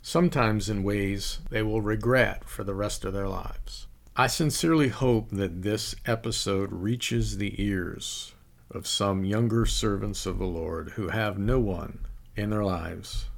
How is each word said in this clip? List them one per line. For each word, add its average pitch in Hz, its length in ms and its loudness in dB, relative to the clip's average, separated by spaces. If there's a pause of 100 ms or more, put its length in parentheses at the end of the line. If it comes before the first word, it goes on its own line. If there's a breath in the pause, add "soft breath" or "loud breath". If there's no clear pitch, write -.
sometimes 117 680 4
in 101 140 0
ways 101 560 0 (100)
they 110 120 0
will 107 200 2
regret 110 640 2
for - 180 -8
the 98 100 -4
rest 101 320 -4
of 95 80 -2
their 98 140 -2
lives. - 600 -6 (280)
I 127 120 4
sincerely 156 640 2
hope 117 420 2
that 92 300 -2
this 104 340 -2 (100)
episode 101 680 0
reaches 110 680 0
the 101 260 -4
ears 92 720 -4 (380)
of 95 160 -8
some 98 360 2
younger 110 420 4
servants 101 600 0
of 92 140 -2
the 95 60 0
Lord 82 460 -4
who 95 180 -4
have 107 280 0
no 117 220 4
one 92 400 -2 (360)
in 104 140 -2
their 107 140 0
lives 87 640 -4 (120)